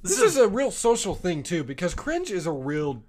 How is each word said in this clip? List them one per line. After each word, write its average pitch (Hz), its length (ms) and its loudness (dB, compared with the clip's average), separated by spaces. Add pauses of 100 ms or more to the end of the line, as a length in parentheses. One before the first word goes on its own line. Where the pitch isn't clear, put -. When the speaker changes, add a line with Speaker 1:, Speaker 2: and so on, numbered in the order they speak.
Speaker 1:
This 185 100 0
Speaker 2:
this 466 100 4
Speaker 1:
is 381 140 4
Speaker 2:
is 269 80 8
a 220 40 4
real 240 220 0
social 226 460 0
thing 165 260 -2
too, 160 220 -2
because 147 280 -4
cringe 339 380 -4
is 175 160 -4
a 165 60 -2
real, 139 560 -4